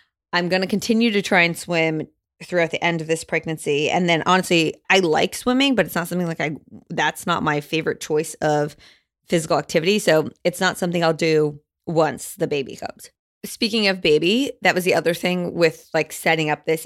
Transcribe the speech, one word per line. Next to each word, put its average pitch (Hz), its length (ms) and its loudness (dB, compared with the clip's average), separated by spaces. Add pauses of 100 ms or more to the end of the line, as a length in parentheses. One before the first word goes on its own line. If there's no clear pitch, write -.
(340)
I'm 175 160 0
gonna 185 180 0
continue 226 440 2
to 202 100 0
try 185 220 2
and 170 140 0
swim 160 520 -2 (340)
throughout 165 260 0
the - 140 -4
end 170 180 0
of 156 60 -10
this 160 160 -2
pregnancy. 151 640 -2
And 180 180 0
then, 170 200 2
honestly, 175 480 2 (160)
I 196 80 6
like 165 340 0
swimming, 262 400 0
but 190 140 0
it's - 80 -14
not 175 120 -2
something, 175 200 -4
like, 165 120 -6
I, 151 160 -4 (320)
that's 156 380 -4
not 170 160 -2
my 147 200 0
favorite 160 380 -4
choice 156 360 -4
of 151 400 0 (520)
physical 165 300 0
activity. 180 400 0
So 156 320 2 (140)
it's 175 160 -2
not 185 180 0
something 175 260 0
I'll 165 100 4
do 151 460 0 (280)
once 160 480 -2
the - 100 -2
baby 143 300 -4
comes. - 340 -14 (340)
Speaking 220 440 -2
of 190 140 0
baby, 180 500 2 (100)
that 180 140 4
was 180 80 0
the 175 100 2
other 165 220 2
thing 180 400 -4
with, 165 400 0
like, 156 180 -2
setting 160 380 0
up - 160 -4
this 160 180 -2